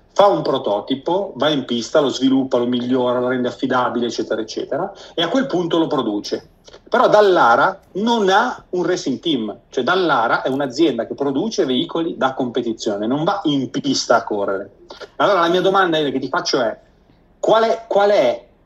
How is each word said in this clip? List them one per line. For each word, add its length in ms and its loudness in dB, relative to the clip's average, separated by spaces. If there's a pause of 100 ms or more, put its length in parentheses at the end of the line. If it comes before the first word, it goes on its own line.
(120)
fa 140 6
un 160 2
prototipo, 960 -2
va 120 0
in 160 -2
pista, 340 -2
lo 120 2
sviluppa, 480 0
lo 80 0
migliora, 520 0
lo 100 -2
rende 200 -2
affidabile, 580 -2
eccetera, 360 -4
eccetera, 500 -6 (220)
e 80 -2
a 60 0
quel 180 0
punto 320 -2
lo 80 2
produce. 600 -4 (400)
Però 200 4
Dallara 720 4 (120)
non 360 0
ha 420 2
un 140 -2
racing 360 -2
team, 360 -4 (140)
cioè 120 -4
Dallara 600 2
è 60 -4
un'azienda 580 0
che 80 -8
produce 500 -2
veicoli 540 -4
da 160 -2
competizione, 720 -4
non 180 -2
va 200 -2
in 260 -2
pista 460 -2
a 80 0
correre. 460 -4 (460)
Allora 240 2
la 80 2
mia 140 2
domanda, 340 2
Ele, 160 0
che 60 -2
ti 100 -6
faccio 320 -2
è, 180 -2 (600)
qual 240 4
è, 220 -2
qual 240 4
è 340 2 (220)